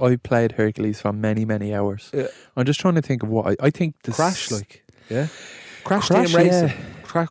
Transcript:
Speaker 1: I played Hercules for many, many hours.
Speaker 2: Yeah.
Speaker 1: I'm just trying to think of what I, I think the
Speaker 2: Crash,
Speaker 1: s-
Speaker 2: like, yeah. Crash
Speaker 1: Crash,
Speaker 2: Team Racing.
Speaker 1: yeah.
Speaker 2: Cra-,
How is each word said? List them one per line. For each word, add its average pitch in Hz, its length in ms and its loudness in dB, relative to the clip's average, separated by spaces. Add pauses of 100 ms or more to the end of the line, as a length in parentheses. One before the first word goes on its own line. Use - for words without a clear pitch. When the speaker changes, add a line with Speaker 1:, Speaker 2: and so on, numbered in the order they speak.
Speaker 1:
I 127 140 4
played 117 360 0
Hercules 107 480 -2
for 104 120 -2
many, 107 320 -2
many 104 280 -4
hours. 101 400 -4
Speaker 2:
Yeah. 135 140 -4 (300)
Speaker 1:
I'm 123 80 0
just 147 160 0
trying 180 160 2
to 151 60 2
think 127 200 -4
of 110 60 -2
what 110 180 0 (140)
I, 131 60 2
I 151 40 4
think 156 320 -4
the - 100 -8
Speaker 2:
Crash, 175 380 0
Speaker 1:
s- 110 80 -2
Speaker 2:
like, - 260 -14 (240)
yeah. 135 200 -2 (560)
Crash 202 240 0
Speaker 1:
Crash, 175 240 4
Speaker 2:
Team 165 40 6
Racing. 175 320 6
Speaker 1:
yeah. 127 80 -4 (280)
Speaker 2:
Cra-, 165 260 -2